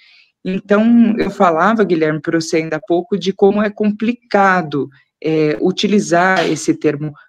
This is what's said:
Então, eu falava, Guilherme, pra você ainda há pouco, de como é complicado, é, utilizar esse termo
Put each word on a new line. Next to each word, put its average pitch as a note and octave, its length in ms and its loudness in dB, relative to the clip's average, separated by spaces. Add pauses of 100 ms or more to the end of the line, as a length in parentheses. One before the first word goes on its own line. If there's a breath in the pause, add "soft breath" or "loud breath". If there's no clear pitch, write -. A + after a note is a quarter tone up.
(460 soft breath)
Então, G#3+ 720 2
eu - 120 -2
falava, F#3+ 540 2
Guilherme, D#3 380 0
pra E3 180 -2
você D#3+ 180 -2
ainda D#3 200 -4
há D3+ 40 -14
pouco, F3 360 -2
de F3+ 160 -4
como G3+ 280 2
é G#3+ 80 -2
complicado, G3 1200 -2 (340 soft breath)
é, D#3 380 -2
utilizar F3+ 880 0
esse D#3 240 -2
termo D3+ 380 -4 (180 loud breath)